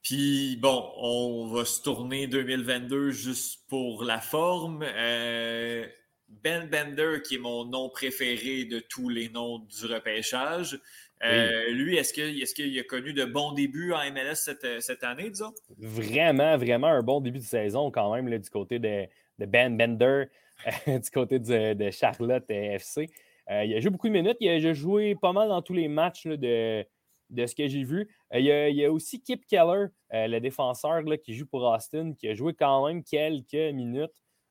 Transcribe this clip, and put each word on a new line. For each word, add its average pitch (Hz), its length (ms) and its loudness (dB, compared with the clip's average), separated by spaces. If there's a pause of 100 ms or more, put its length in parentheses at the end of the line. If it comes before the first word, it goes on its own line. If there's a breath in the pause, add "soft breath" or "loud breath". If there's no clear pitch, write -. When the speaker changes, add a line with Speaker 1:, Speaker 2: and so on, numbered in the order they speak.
Speaker 1:
Puis, 139 600 0
bon, 131 340 2
on 120 520 -2
va 117 180 0
se - 160 -4
tourner 131 460 -4
deux 131 160 0
mille 127 200 -2
vingt-deux 127 480 -2
juste 120 560 -8
pour 123 380 -4
la 113 160 0
forme. 165 640 -2
Euh, 117 1000 -4 (440)
Ben 160 400 -4
Bender, 147 580 0
qui 131 80 -4
est 127 40 -6
mon 120 260 -6
nom 127 240 -4
préféré 127 760 -4
de 117 160 -6
tous 123 300 -8
les 117 180 -4
noms 117 320 -8
du 110 260 -14
repêchage. 127 920 -4 (440 loud breath)
Euh, 117 440 4
Speaker 2:
Oui. 120 60 0
Speaker 1:
lui, 156 240 2
est-ce 139 160 0
que, 151 80 -4
est-ce 143 340 -4
qu'il 139 240 -4
a 123 40 -6
connu 131 300 -8
de 139 120 0
bons 143 260 -4
débuts 143 400 -2
en 160 100 0
M 139 140 -4
L 135 120 -4
S 151 180 -4
cette, 123 360 -6
cette 127 220 -6
année, 135 260 -6
disons ? 214 240 -10 (240)
Speaker 2:
Vraiment, 135 800 4
vraiment 120 300 4
un 139 160 4
bon 135 160 2
début 131 200 -4
de 123 40 -12
saison 117 480 0
quand 107 240 0
même, 127 140 -2
là, 113 100 -2
du 95 100 -14
côté 104 300 -4
de, 104 260 -2 (340 soft breath)
de 104 60 -4
Ben 120 300 4
Bender, 120 500 4 (320 soft breath)
<laughs> - 300 -4
du 131 260 0
côté 131 240 2
de, 110 360 2
de 101 180 0
Charlotte, 123 580 0
euh, 101 300 -2
F - 40 -12
C. 156 260 -6 (400 soft breath)
Euh, 208 160 0
il 214 100 0
a 220 60 2
joué 208 80 2
beaucoup 190 180 -2
de 214 60 2
minutes, 202 260 2
il 202 100 2
a, 170 60 4
il 156 100 2
a 165 80 4
joué 202 420 2
pas 185 180 2
mal 214 160 4
dans 180 120 0
tous 180 120 -8
les 165 160 0
matchs, 160 360 0
là, 156 120 -4
de, 113 480 0 (440)
de 120 160 -2
ce 117 80 -8
que 147 140 -2
j'ai 135 160 -2
vu. 175 260 -2 (240 soft breath)
Euh, 123 60 2
il 131 60 6
y 143 60 8
a, 147 180 6
il 143 80 2
y 147 80 4
a 147 60 6
aussi 160 300 -4
Kip - 240 -6
Keller, 190 420 6 (260)
euh, 110 140 2
le 117 120 0
défenseur, 135 640 -2
là, 156 160 0
qui 117 180 -10
joue 139 100 -8
pour 127 180 -4
Austin, 143 500 0
qui 113 160 -8
a 110 40 -2
joué 139 200 -2
quand 139 340 4
même 170 160 -4
quelques 151 500 -2
minutes, 143 640 -2 (360)